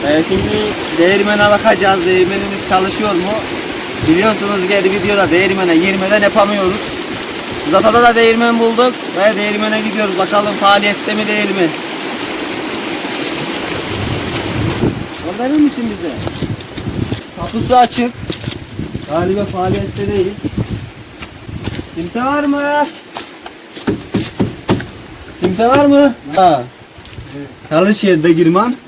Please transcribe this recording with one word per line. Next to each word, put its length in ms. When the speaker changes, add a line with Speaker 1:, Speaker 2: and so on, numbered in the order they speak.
Speaker 1:
Ee, 200
şimdi 300
değirmene 520
bakacağız. 560
Değirmenimiz 640
çalışıyor 440
mu? 180
Biliyorsunuz 600
ki 240
videoda 400
değirmene 460
girmeden 440
yapamıyoruz. 600
Zata'da 320
da 120
değirmen 440
bulduk 340
ve 180
değirmene 460
gidiyoruz. 360
Bakalım 360
faaliyette 600
mi 140
değil 220
mi? 200
Orada 240
mı 60
misin 320
bize? 220
Kapısı 400
açık. 340
Galiba 360
faaliyette 640
değil. 240
Kimse 280
var 200
mı? 440
Kimse 260
var 180
mı? 300
Ha. 280
Speaker 2:
Evet. 100
Speaker 1:
Çalış 340
yerde 300
girman. 420